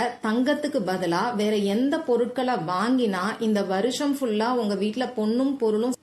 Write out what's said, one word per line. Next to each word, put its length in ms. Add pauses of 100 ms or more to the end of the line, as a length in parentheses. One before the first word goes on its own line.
(240)
தங்கத்துக்கு 600
பதிலா 500
வேற 200
எந்த 440
பொருட்களை 540
வாங்கினா 680 (160)
இந்த 240
வருஷம் 540
ஃபுல்லா 340
உங்க 240
வீட்ல 320
பொன்னும் 500
பொருளும் 460